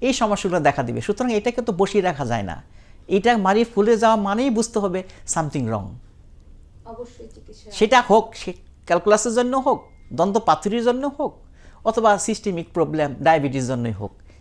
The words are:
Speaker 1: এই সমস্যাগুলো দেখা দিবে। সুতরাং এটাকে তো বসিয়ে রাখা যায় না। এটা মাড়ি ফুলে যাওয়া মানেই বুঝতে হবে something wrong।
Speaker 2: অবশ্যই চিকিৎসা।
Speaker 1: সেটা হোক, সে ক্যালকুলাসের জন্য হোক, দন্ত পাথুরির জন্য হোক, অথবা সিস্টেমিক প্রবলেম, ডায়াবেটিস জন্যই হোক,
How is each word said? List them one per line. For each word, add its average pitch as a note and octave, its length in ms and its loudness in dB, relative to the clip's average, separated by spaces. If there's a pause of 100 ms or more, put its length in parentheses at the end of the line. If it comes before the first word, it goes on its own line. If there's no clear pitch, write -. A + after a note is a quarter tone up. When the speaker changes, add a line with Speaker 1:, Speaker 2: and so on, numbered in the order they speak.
Speaker 1:
এই B3+ 120 2
সমস্যাগুলো G3+ 460 0
দেখা C#3+ 240 2
দিবে। A#2 180 -4
সুতরাং A#3 320 -2
এটাকে A#3 280 -2
তো A#3 120 -2
বসিয়ে F#3+ 300 2
রাখা C#3+ 220 -2
যায় A2+ 180 -2
না। E2+ 200 -8 (440)
এটা G#3+ 300 2
মাড়ি G3+ 280 2
ফুলে G#3+ 320 2
যাওয়া A3 180 4
মানেই G#3+ 340 0
বুঝতে A3+ 300 -2
হবে F#3 240 -4 (240)
something D3+ 360 -2
wrong। A2 220 -4 (1000)
Speaker 2:
অবশ্যই A#3 500 -16
চিকিৎসা। - 360 -20
Speaker 1:
সেটা A3+ 300 4
হোক, G#3+ 340 2
সে - 180 -10 (320)
ক্যালকুলাসের G#3 480 2
জন্য B3 240 0
হোক, C4 320 -2 (240)
দন্ত G3 240 0
পাথুরির G#3+ 460 0
জন্য B3+ 360 0
হোক, C#4 200 -6 (460)
অথবা A3 320 2
সিস্টেমিক F#3+ 560 -4
প্রবলেম, D3+ 480 0
ডায়াবেটিস C#3 460 2
জন্যই A#2+ 240 -2
হোক, G2+ 200 -8 (300)